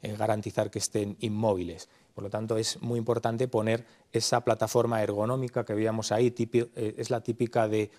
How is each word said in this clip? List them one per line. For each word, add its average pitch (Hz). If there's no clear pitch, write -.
eh, 107
garantizar 107
que 104
estén 104
inmóviles. 104
Por -
lo 98
tanto, 110
es 113
muy 120
importante 117
poner 113
esa 117
plataforma 117
ergonómica 113
que 107
veíamos 110
ahí, 120
tipi-, 117
eh, 110
es 113
la 117
típica 117
de 107